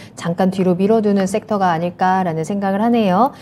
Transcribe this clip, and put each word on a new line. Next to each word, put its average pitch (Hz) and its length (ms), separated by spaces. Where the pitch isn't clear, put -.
잠깐 185 360
뒤로 185 240
밀어두는 202 500
섹터가 196 460
아닐까라는 175 720
생각을 196 380
하네요. 226 500